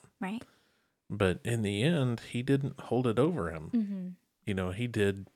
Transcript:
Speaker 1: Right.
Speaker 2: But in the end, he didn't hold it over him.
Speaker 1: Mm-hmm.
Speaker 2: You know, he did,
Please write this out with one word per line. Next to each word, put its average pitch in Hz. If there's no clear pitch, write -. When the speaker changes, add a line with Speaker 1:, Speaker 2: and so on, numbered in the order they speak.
Speaker 1:
Right. 214
Speaker 2:
But 95
in 117
the 101
end, 135
he 120
didn't 135
hold 127
it -
over 151
him. 80
Speaker 1:
Mm-hmm. 202
Speaker 2:
You 104
know, 92
he 117
did, 101